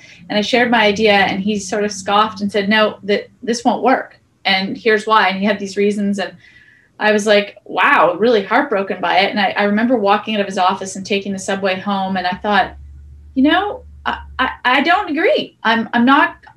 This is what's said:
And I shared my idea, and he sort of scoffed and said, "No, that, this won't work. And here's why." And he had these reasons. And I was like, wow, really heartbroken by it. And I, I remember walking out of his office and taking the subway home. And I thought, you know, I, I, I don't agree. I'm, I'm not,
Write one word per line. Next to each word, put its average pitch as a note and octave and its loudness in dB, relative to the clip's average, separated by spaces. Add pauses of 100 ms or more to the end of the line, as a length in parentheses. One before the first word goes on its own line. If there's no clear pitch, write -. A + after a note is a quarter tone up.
(300)
And G#3 -2
I G#3 2
shared A#3 0
my A#3 4
idea, G#3 4
and F#3+ 2
he G#3 -2
sort G#3 -4
of G#3 -2
scoffed G#3 -2
and G3+ -2
said, G3 0
"No, G#3+ 2
that, G3+ -2 (160)
this A#3 -4
won't G#3+ 0
work. - 0 (260)
And F#3+ -2
here's G#3+ 0
why." G#3+ 2
And F#3+ -4
he G3 -2
had G3+ -2
these G3 -10
reasons. G3+ -2
And F3+ -8 (680)
I G#3+ 2
was G#3 2
like, G#3 2
wow, F#3 2
really A3 2
heartbroken G3+ -2
by E3+ 0
it. G3+ 2
And G#3 -4
I, F#3+ 2
I G#3 0
remember A3 2
walking G#3 0
out G#3 0
of F#3+ -2
his G3 -6
office F#3 -2
and G3 -10
taking G3 -4
the F#3 -8
subway F#3+ -4
home. F#3+ -4
And F3+ -2
I F#3 -4
thought, G3+ 0 (580)
you C4+ 0
know, F4 0 (220)
I, - -4 (180)
I, B3+ -2 (120)
I C4 2
don't F4 0
agree. F#4+ -2
I'm, A3+ 0
I'm A#3+ 2
not, D4+ 2 (200)